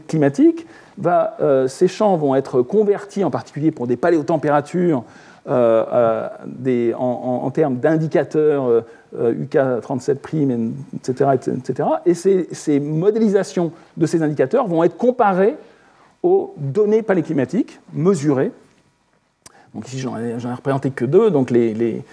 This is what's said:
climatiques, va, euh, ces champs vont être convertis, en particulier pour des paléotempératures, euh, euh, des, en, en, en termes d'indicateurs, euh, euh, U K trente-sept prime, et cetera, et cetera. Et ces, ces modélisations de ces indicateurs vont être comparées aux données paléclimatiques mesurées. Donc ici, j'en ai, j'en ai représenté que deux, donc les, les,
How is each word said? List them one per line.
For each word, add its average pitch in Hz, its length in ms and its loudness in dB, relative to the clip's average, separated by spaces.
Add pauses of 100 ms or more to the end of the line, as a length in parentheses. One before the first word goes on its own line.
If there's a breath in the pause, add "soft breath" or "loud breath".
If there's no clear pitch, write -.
climatiques, 165 580 2 (320 loud breath)
va, 165 440 0
euh, 135 260 2
ces 185 220 0
champs 196 280 0
vont 143 200 0
être 135 260 0
convertis, 196 640 0
en 170 60 0
particulier 143 420 -2
pour 120 160 -6
des 123 80 0
paléotempératures, 151 1040 0 (460 loud breath)
euh, 117 420 2
euh, 113 380 0 (180)
des, 120 480 -2
en, - 60 -8
en, 127 460 -4
en 139 40 -2
termes 139 260 0
d'indicateurs, 151 920 0
euh, 117 160 4 (360 loud breath)
euh, 117 140 0
U 147 140 -6
K 131 340 0
trente-sept 139 400 -4
prime, 127 540 -2 (200)
et - 80 -8
cetera, 135 320 0
et 131 40 2 (260)
cetera. 147 400 -4
Et 170 100 4
ces, 185 380 0
ces 147 260 0
modélisations 185 920 0 (240 loud breath)
de 165 100 2
ces 160 160 0
indicateurs 151 460 0
vont 165 160 2
être 165 120 2
comparées 226 600 2 (680 loud breath)
aux 185 360 2
données 208 440 0
paléclimatiques 170 800 -2 (140)
mesurées. 151 580 0 (1200 soft breath)
Donc 107 140 -12
ici, 131 100 -10
j'en 120 200 -8
ai, 117 200 -6
j'en 123 120 -8
ai 123 40 -6
représenté 135 360 -2
que - 160 -4
deux, 196 240 4
donc 139 200 2
les, 120 220 2
les, 117 300 -2 (100)